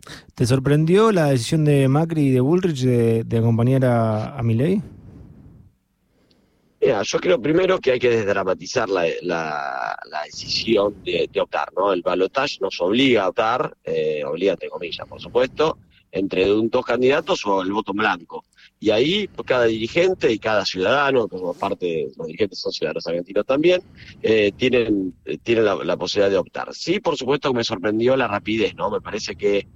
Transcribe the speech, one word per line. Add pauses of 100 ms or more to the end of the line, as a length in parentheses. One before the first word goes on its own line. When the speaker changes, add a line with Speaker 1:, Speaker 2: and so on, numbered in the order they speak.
(340)
Speaker 1:
¿Te
sorprendió
la
decisión
de
Macri
y
de
Bullrich
de,
de
acompañar
a,
a
Milei? (2000)
Speaker 2:
Mira,
yo
creo
primero
que
hay
que
desdramatizar
la, (160)
la, (120)
la
decisión (100)
de,
de
optar,
¿no?
El
balotaje
nos
obliga
a
optar,
eh,
obliga
entre
comillas,
por
supuesto, (340)
entre
un,
dos
candidatos
o
el
voto
en
blanco. (320)
Y
ahí
pues,
cada
dirigente
y
cada
ciudadano,
como
parte
de
los
dirigentes
son
ciudadanos
argentinos
también, (400)
eh,
tienen, (140)
eh,
tienen
la, (100)
la
posibilidad
de
optar.
Sí,
por
supuesto
que
me
sorprendió
la
rapidez,
¿no?
Me
parece
que